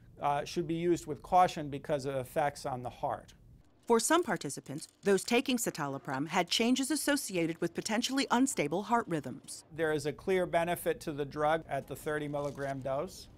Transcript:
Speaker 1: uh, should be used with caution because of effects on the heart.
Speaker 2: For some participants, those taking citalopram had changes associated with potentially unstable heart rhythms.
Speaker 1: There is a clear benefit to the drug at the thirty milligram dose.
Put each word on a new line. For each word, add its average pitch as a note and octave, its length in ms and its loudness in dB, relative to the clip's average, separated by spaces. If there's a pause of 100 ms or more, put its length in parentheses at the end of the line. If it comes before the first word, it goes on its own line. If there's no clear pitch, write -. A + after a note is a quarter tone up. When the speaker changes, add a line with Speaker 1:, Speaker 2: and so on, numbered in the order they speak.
(220)
Speaker 1:
uh, D3 220 2
should D#3 240 -4
be E3 80 -2
used E3+ 320 2
with D3 160 -8
caution F3+ 460 4
because C#3 360 -4
of C#3 100 -2
effects C#3+ 500 -2
on B2+ 180 -6
the A#2+ 60 -8
heart. A2+ 440 -6 (520)
Speaker 2:
For A3+ 160 6
some E4+ 200 6
participants, D#3 680 -6 (140)
those G3 200 4
taking B3 320 2
citalopram C#3+ 720 -4
had F3 220 2
changes B3 420 2
associated F#3+ 720 0
with E3+ 120 0
potentially A#3 580 0
unstable G3 520 2
heart A#3 240 0
rhythms. - 560 -8 (100)
Speaker 1:
There D#3 200 0
is D3 120 -2
a D3 60 -2
clear F#3 340 0
benefit E3+ 560 0
to D#3+ 120 -6
the C#3+ 100 -4
drug D3+ 460 0
at C#3 180 -4
the C#3+ 80 -10
thirty D3+ 320 -4
milligram C#3 540 -4
dose. C3+ 560 -6